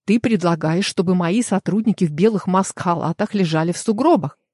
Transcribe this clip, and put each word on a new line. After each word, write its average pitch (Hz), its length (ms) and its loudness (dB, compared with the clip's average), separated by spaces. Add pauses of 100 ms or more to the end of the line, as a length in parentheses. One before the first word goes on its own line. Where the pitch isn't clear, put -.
ты 220 160 2
предлагаешь, 170 680 0
чтобы 185 280 0
мои 180 280 0
сотрудники 196 640 0
в 160 60 0
белых 185 360 0
маск-халатах 180 880 -2
лежали 165 380 0
в - 60 -6
сугробах? 226 600 0 (160)